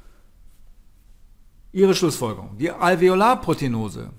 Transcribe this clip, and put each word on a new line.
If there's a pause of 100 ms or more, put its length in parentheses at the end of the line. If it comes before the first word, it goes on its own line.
(1700)
Ihre
Schlussfolgerung.
Die
Alveolarprotenose